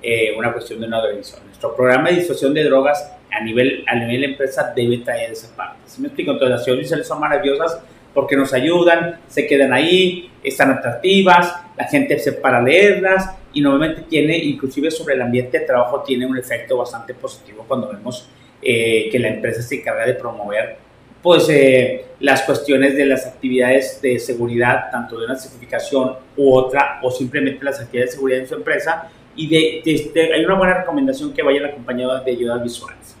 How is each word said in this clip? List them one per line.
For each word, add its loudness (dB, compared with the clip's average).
eh, 0
una -2
cuestión -10
de -8
una -2
drogadicción. -6
Nuestro -8
programa 4
de 4
disociación 0
de 2
drogas 2
a -6
nivel, 0
a 0
nivel -2
empresa -4
debe 0
traer -6
esa -18
parte. -12
¿Sí -20
me -6
explico? -4
Entonces 2
las -6
ayudas 2
visuales -4
son -6
maravillosas 0
porque 0
nos 0
ayudan, 2
se -2
quedan 4
ahí, 2
están 2
atractivas, 4
la -6
gente 0
se 0
para 0
a 2
leerlas 4
y -2
normalmente 2
tiene, 2
inclusive -2
sobre -4
el -2
ambiente -2
de -6
trabajo, 0
tiene -2
un -2
efecto -4
bastante -8
positivo -14
cuando -4
vemos, -12
eh, 2
que 0
la -2
empresa -6
se -8
encarga -4
de 0
promover, -6
pues, 4
eh, 4
las 2
cuestiones 2
de 2
las 2
actividades 0
de 0
seguridad, 0
tanto -8
de -6
una -6
certificación -4
u 4
otra, 2
o 0
simplemente -4
las -4
actividades -4
de -10
seguridad 0
en -10
su -8
empresa, -4
y -6
de, 2
de, 0
de, 2
hay 0
una 2
buena 2
recomendación -2
que -4
vayan 2
acompañadas -6
de -2
ayudas -4
visuales. -12